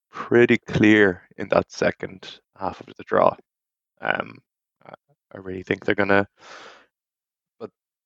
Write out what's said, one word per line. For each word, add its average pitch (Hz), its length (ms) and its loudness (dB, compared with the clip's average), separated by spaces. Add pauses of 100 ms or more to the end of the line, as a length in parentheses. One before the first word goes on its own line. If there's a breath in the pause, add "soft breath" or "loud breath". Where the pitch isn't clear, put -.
(120)
pretty 117 460 2
clear 107 640 2 (160)
in 101 120 -12
that 90 220 0
second - 680 -8 (180)
half 92 240 -10
of - 160 -20
the - 60 -20
draw. - 300 0 (680)
Um, - 380 -10 (460)
I, - 80 -20 (400)
I - 40 -18
really 92 260 -14
think - 220 -4
they're 104 100 0
gonna, 101 320 2 (1300 loud breath)
but 110 100 -14 (360)